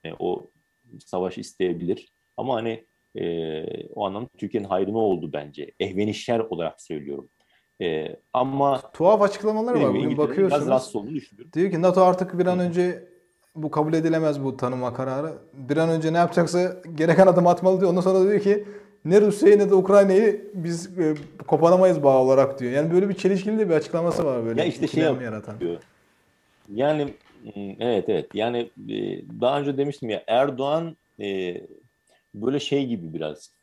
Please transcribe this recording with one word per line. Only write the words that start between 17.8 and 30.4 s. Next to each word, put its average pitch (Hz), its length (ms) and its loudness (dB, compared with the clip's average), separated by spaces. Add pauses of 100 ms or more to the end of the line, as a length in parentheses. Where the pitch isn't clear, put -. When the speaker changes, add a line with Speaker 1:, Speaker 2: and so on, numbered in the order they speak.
Speaker 2:
diyor. 190 100 4
Ondan 180 100 2
sonra 190 300 4
diyor 208 100 2
ki 202 240 0 (400)
"Ne 180 160 6
Rusya'yı 208 380 6
ne 196 120 2
de 196 40 6
Ukrayna'yı 196 800 4
biz, 175 440 -8
e, 156 160 0 (320)
koparamayız 170 560 6
bağ 135 200 6
olarak." 135 380 4
diyor. 123 120 -4
Yani 151 200 0
böyle 185 160 2
bir 202 60 -4
çelişkili 190 440 -2
de 214 100 0
bir 165 60 2
açıklaması 165 500 -2
var 127 200 -2
böyle 113 160 -2
Speaker 1:
Ya - 60 0
işte 156 200 -4
şey - 20 -4
Speaker 2:
ikilem 160 260 0
Speaker 1:
yap- 127 80 -8
Speaker 2:
yaratan. 107 380 -10
Speaker 1:
diyor. 85 180 -6 (880)
Yani, 143 460 -2 (280)
hmm, 101 400 -12
evet, 113 260 0
evet. 87 260 -2
Yani, 117 360 -4 (180)
e, 101 340 -6 (180)
daha 131 200 0
önce 139 180 -4
demiştim 143 320 -6
ya 104 160 -6
Erdoğan, 139 680 -2 (240)